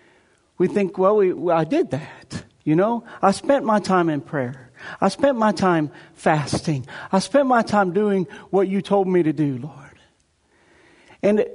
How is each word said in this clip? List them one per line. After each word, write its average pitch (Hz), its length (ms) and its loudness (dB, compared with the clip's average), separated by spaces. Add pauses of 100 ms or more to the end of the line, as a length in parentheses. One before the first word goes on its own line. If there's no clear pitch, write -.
(600)
we 180 80 2
think, 190 320 -2
"Well, 196 180 4
we, 180 340 0
I 160 120 2
did 269 260 0
that, - 540 -12 (200)
you 151 120 2
know? 226 280 0 (160)
I 196 120 4
spent 269 340 0
my 214 140 2
time 180 300 0
in 147 120 -2
prayer. 135 480 -8 (320)
I 190 80 4
spent 269 300 0
my 214 140 2
time 165 360 0 (240)
fasting. 151 720 -2 (260)
I 185 60 2
spent 277 300 2
my 240 160 2
time 196 300 0
doing 196 340 0 (240)
what 190 160 2
you 190 160 -2
told 196 240 0
me 180 160 2
to 156 100 0
do, 143 240 -2
Lord." 143 300 -16 (1400)
And 208 320 2